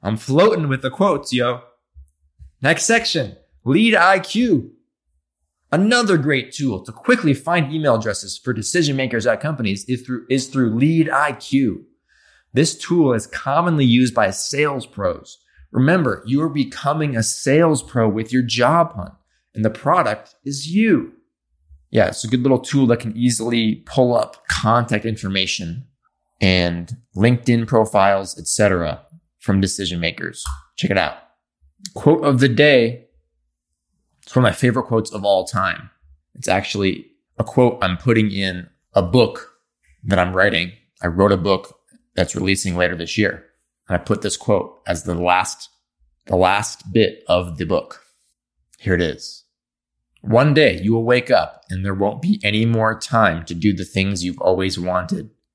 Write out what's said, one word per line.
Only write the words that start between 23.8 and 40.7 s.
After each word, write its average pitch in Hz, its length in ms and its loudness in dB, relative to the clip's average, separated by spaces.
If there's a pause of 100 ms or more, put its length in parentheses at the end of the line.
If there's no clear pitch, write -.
pull 123 320 2
up - 320 -4
contact 110 560 0
information 95 840 -4 (540)
and 87 560 0 (180)
LinkedIn 117 520 2
profiles, 101 720 2
et 80 80 -14
cetera, 87 580 0 (340)
from 98 220 0
decision 92 400 -4
makers. 85 420 -6 (340)
Check - 140 -4
it 98 60 2
out. 82 220 -2 (720)
Quote 151 320 2
of 135 160 2
the 135 80 4
day. 123 600 2 (1120)
It's - 120 -20
one 127 120 4
of 104 40 4
my - 60 -6
favorite 123 280 0
quotes 113 280 -2
of 101 140 -6
all 95 180 2
time. 92 460 -4 (440)
It's - 140 -8
actually 98 600 -2 (260)
a - 80 -4
quote 127 380 2
I'm 90 160 -2
putting 113 320 2
in 95 400 -6 (240)
a 98 80 4
book 101 560 0 (460)
that 101 140 0
I'm 90 160 0
writing. 92 380 0 (300)